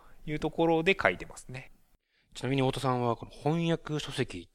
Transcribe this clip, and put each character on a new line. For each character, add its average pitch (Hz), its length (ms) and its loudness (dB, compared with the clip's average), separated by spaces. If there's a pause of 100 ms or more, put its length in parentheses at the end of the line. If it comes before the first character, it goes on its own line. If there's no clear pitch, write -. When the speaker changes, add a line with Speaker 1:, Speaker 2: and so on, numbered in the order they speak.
(260)
Speaker 1:
い 156 60 -4
う 151 80 -4
と 156 100 -2
こ 165 160 2
ろ 165 160 4
で 190 180 4
書 - 80 6
い 90 100 0
て - 60 -10
ま - 120 -16
す - 140 -18
ね。 127 200 -12 (640)
Speaker 2:
ち - 120 -12
な 123 40 0
み 135 60 2
に 135 80 4
太 131 120 2
田 127 60 -6
さ 131 120 2
ん 123 100 2
は 117 140 2
こ - 100 -14
の - 60 -18
翻 165 360 0
訳 156 300 -2
書 139 140 -8
籍 101 360 -4
っ - 60 -20